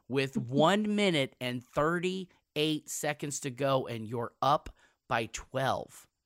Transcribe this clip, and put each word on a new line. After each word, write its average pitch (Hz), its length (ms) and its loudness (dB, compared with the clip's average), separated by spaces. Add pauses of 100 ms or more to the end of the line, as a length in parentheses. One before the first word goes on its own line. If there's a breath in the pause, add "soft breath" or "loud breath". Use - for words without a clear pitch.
with 135 280 -2
<laughs> 131 120 -4
one 185 460 4
minute 175 460 2
and 123 240 -6
thirty-eight 165 1200 -2
seconds 147 520 -4
to 143 100 -4
go, 135 380 0
and 113 180 -6
you're 117 340 -6
up 143 300 2 (380 soft breath)
by 117 240 0
twelve - 720 -4 (200)